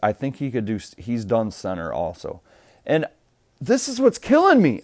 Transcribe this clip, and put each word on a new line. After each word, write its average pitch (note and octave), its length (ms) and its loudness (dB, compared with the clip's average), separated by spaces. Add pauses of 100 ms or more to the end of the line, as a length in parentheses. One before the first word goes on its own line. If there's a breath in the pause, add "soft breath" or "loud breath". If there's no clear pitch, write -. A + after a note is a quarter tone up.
I G#2+ 100 2
think C3+ 240 -6
he C#3 140 -6
could A#2 140 -4
do, G#2 160 -4 (160)
he's A2+ 280 -6
done A2 280 -2
center F2 400 -8
also. D#2+ 480 -8 (440)
And D#3 220 0 (540)
this A3+ 280 0
is B3 120 -6
what's C4 180 2
killing D#4 440 6
me. C3 220 2